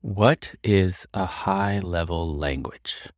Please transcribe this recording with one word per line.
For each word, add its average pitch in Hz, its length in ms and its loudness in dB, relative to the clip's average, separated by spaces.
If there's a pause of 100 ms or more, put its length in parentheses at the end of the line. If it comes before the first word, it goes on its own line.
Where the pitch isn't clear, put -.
What 107 600 2
is 95 500 2
a 95 140 -4
high-level 87 1080 -2
language? - 800 -8